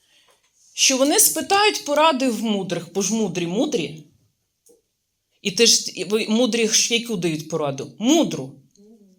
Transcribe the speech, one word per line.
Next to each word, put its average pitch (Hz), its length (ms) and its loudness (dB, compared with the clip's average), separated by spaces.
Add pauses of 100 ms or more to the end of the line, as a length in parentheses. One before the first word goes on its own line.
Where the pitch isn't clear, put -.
(720)
що - 240 2
вони 285 220 4
спитають 403 680 2
поради 294 440 2
в 208 140 -4
мудрих, 185 500 -4
бо 196 80 -2
ж 202 120 -2
мудрі, 175 340 -2
мудрі. 170 600 -4 (1300)
І 196 100 -4
ти 226 160 2
ж, - 280 2
і - 80 -6
ви, 214 260 -2
мудрі 226 380 2
ж - 260 0
яку 233 220 -2
дають 165 340 -4
пораду? 147 500 -4
Мудру. 220 560 0 (640)